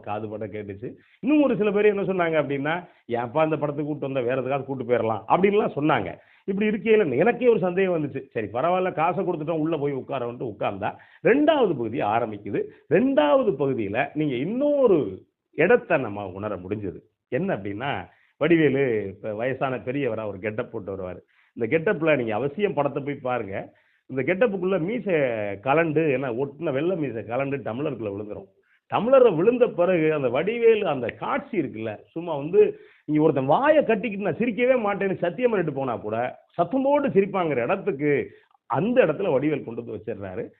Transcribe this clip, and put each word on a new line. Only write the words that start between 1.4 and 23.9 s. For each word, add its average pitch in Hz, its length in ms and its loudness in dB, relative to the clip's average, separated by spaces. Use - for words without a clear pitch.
ஒரு 247 140 2
சில 208 140 2
பேர் 208 140 2
என்ன 202 160 2
சொன்னாங்க 175 300 0
அப்படின்னா, 151 540 0
"ஏன்பா 120 320 0
இந்த 156 140 0
படத்துக்கு 147 260 -4
கூட்டு 143 280 -4
வந்தா, 135 100 -2
வேற 127 200 0
எதுக்காவது 131 220 -4
கூட்டு 131 200 -6
போயிடலாம்" 110 440 0
அப்படின்லாம் 202 480 4
சொன்னாங்க. 131 420 0
இப்படி 202 220 0
இருக்கையில 208 500 2
எனக்கே 233 300 2
ஒரு 226 120 6
சந்தேகம் 180 440 0
வந்துச்சு. 135 260 -6
சரி 110 180 -4
பரவாயில்ல, 175 440 0
காசை 170 320 0
கொடுத்துட்டோம், 165 340 -4
உள்ள 160 200 0
போய் 143 180 -2
உட்காரவன்ட்டு 123 640 -6
உட்கார்ந்தா 107 360 -4
ரெண்டாவது 262 540 4
பகுதி 117 240 -4
ஆரம்பிக்குது. 110 640 -2
ரெண்டாவது 269 720 4
பகுதியில 120 540 -2
நீங்க 147 220 -2
இன்னொரு 202 920 0
இடத்தை 185 460 2
நம்ம 104 300 -4
உணர 98 300 -6
முடிஞ்சது. 92 420 -6
என்ன 165 280 -2
அப்படின்னா, 104 520 -6
வடிவேலு 135 680 4
இப்ப 101 260 -8
வயசான 131 420 -2
பெரியவரா 117 520 -4
ஒரு 95 120 -8
கெட்டப் 110 320 -6
போட்டு 98 240 -8
வருவாரு. 90 240 -8
இந்த 120 240 0
கெட்டப்ல 160 380 2
நீங்க 117 180 -2
அவசியம் 147 400 -2
படத்தை 139 300 -2
போய் 143 120 -6
பாருங்க. 123 600 -6